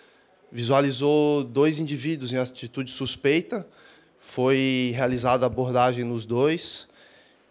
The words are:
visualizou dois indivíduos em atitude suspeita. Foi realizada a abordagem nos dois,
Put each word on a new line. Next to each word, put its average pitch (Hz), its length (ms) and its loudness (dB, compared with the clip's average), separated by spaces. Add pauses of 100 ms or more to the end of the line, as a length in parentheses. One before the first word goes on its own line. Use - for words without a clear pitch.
(520)
visualizou 143 920 2
dois 143 360 0
indivíduos 139 540 -6
em 127 40 -2
atitude 127 540 -6
suspeita. 156 760 -2 (540)
Foi 131 720 0
realizada 127 520 0
a - 20 4
abordagem 123 560 0
nos 117 220 -6
dois, 139 640 -2 (600)